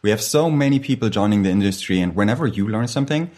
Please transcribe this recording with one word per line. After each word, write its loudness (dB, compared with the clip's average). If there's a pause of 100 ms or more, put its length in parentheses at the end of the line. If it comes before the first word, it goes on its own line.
We 2
have 0
so 0
many 2
people -2
joining 2
the 2
industry, 0
and -2
whenever 0
you -2
learn -2
something -4